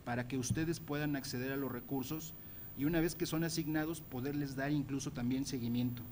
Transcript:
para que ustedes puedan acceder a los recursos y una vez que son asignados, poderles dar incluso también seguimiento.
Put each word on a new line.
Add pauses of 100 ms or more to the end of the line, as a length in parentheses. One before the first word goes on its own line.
para
que
ustedes
puedan
acceder
a
los
recursos (460)
y
una
vez
que
son
asignados,
poderles
dar
incluso
también
seguimiento.